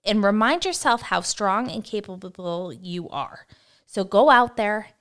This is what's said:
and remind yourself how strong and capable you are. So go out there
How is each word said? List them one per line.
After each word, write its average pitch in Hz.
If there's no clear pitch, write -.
and 214
remind 220
yourself 262
how 180
strong 208
and 220
capable 185
you 175
are. -
So 190
go 214
out 240
there 214